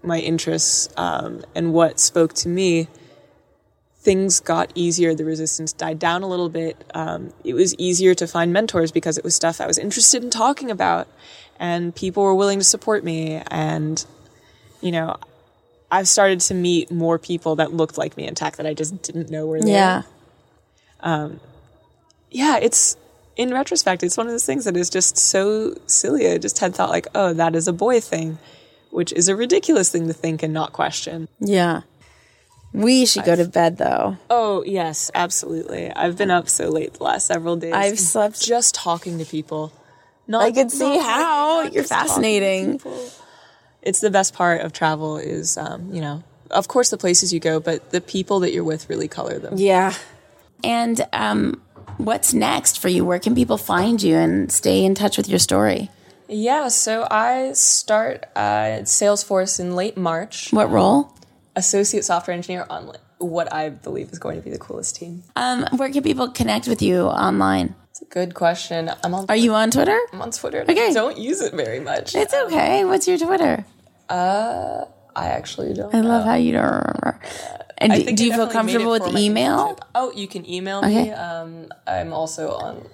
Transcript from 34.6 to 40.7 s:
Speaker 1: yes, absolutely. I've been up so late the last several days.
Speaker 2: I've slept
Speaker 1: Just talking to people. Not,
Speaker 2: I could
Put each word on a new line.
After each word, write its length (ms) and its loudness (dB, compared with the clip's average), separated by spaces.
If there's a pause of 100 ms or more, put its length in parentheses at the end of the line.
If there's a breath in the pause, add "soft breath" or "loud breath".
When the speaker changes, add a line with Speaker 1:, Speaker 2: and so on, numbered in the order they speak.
Speaker 1:
yes, 480 -4
absolutely. 800 -4
I've 260 -2
been 140 0
up 160 2
so 220 0
late 240 -2
the 100 -12
last 220 0
several 320 -2
days. 160 -4
Speaker 2:
I've 260 0
slept 420 0
Speaker 1:
Just 340 2
talking 420 -4
to 80 -6
people. 480 -8 (540 soft breath)
Not, 160 2
Speaker 2:
I 100 4
could 180 2